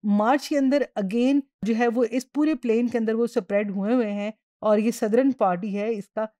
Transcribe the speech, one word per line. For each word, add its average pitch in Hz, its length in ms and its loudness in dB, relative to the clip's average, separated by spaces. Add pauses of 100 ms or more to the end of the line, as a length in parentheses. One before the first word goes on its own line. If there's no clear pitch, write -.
मार्च 214 440 2
के 302 80 -2
अंदर 269 320 2 (100)
again 240 440 2 (220)
जो 220 100 0
है 240 140 2
वो 233 160 2
इस 233 200 -4
पूरे 302 300 0
प्लेन 240 340 0
के 233 100 -4
अंदर 220 160 0
वो 233 120 0
स्प्रेड 208 440 -2
हुए 196 240 -2
हुए 240 120 0
हैं 208 260 -6 (300)
और 214 160 4
ये 226 140 0
सदर्न 240 400 2
पार्ट 190 320 0
ही 202 80 -6
है 202 200 -4
इसका 214 360 -6 (100)